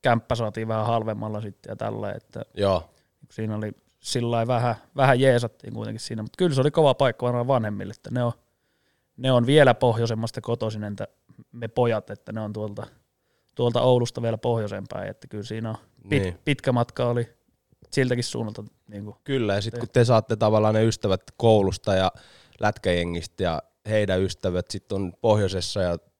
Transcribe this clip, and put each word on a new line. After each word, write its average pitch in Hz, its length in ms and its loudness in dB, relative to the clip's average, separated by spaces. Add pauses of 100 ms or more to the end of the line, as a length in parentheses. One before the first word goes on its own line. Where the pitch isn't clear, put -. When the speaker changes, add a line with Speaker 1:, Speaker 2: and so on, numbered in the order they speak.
Speaker 1:
kämppä 120 320 0
saatiin 110 340 -6
vähän 110 180 -2
halvemmalla 110 540 -4
sitten 107 320 -14
ja 107 40 -10
tälleen, 107 400 -8
että - 260 -14 (120)
Speaker 2:
Joo. 98 360 0 (400)
Speaker 1:
siinä 110 260 -6
oli 107 160 -6 (280)
sillä 120 300 -4
lailla 117 240 0
vähän, 120 200 0 (220)
vähän 131 240 4
jeesattiin 120 540 2
kuitenkin 110 260 -8
siinä, 113 220 -8
mut 110 140 -12
kyllä 175 180 0
se 131 60 2
oli 139 100 2
kova 147 240 4
paikka 123 320 0
varmaan 120 200 -2
vanhemmille, 107 500 -2
että - 140 -18
ne 123 140 -2
on, 120 80 -2 (840)
ne 131 160 0
on 120 140 4
vielä 135 280 8
pohjoisemmasta 113 680 0
kotoisin, 110 440 -6
entä 104 240 -8 (440)
me 117 160 -10
pojat, 117 420 0
että - 220 -14
ne 110 80 -6
on 107 120 -8
tuolta, 104 340 -8 (680)
tuolta 120 260 0
Oulusta 123 420 2
vielä 113 160 -2
pohjoisempään, 104 680 -4
että - 200 -16
kyllä 104 160 -12
siinä 110 260 -8
on 107 60 -8 (320)
pit-, 139 140 0
Speaker 2:
Niin. 90 220 -6
Speaker 1:
pitkä 135 280 0
matka 123 360 0
oli 120 200 -2 (600)
siltäkin 123 340 0
suunnalta, 110 400 -8 (240)
niinku, 104 360 -14
Speaker 2:
Kyllä, 120 300 0
ja 101 60 0
sit 110 140 -8
kun 117 60 -8
Speaker 1:
tehty. 117 120 -8
Speaker 2:
te 123 120 6
saatte 113 320 2
tavallaan 107 380 4
ne 110 100 4
ystävät 107 380 0 (140)
koulusta 104 580 4
ja 92 180 2 (480)
lätkäjengistä 87 840 -2
ja 82 200 -2 (260)
heidän 101 340 2
ystävät 90 480 -4
sit - 220 -10
on 98 280 -4
pohjoisessa 101 640 2
ja 87 160 -2 (220)